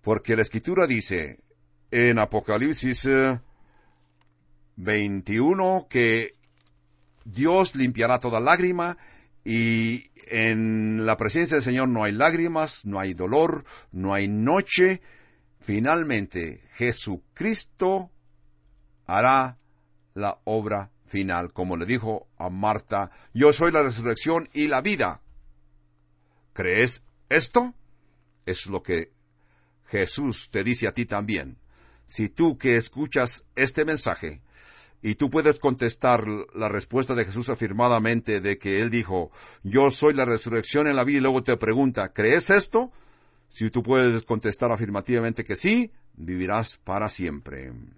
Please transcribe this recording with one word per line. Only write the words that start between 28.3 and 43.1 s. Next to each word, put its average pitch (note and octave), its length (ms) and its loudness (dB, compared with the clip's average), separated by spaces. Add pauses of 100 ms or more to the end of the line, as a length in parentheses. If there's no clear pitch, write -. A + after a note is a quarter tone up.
Es F2+ 200 -4
lo F#2+ 160 -6
que E2 300 -4 (720)
Jesús A2 640 -2
te G2 140 -2
dice A#2 220 0
a G2 60 -2
ti A#2 140 -4
también. G2+ 520 -6 (480)
Si G#2+ 220 -4
tú D#3+ 280 0
que B2 200 2
escuchas B2+ 680 -2 (100)
este C3+ 300 0
mensaje, F#2 560 -4 (600)
y G#2+ 140 -2
tú C#3 160 0
puedes D3+ 300 2
contestar B2 640 0 (280)
la A2 140 -4
respuesta A#2+ 460 -2
de A#2 100 0
Jesús A2+ 260 -4
afirmadamente A2+ 880 0
de G2 180 -2
que G2 220 -2
Él A#2 100 -2
dijo: F#2 400 -4 (320)
"Yo G#2 280 4
soy D3+ 240 4
la C3+ 100 2
resurrección A#2+ 640 0
y C#3+ 40 0
la C3 120 2
vida", C#3+ 140 2
y - 20 2
luego C3 220 2
te B2 140 2
pregunta: A2+ 560 0
"¿Crees C3 380 2
esto?". A3+ 400 2 (580)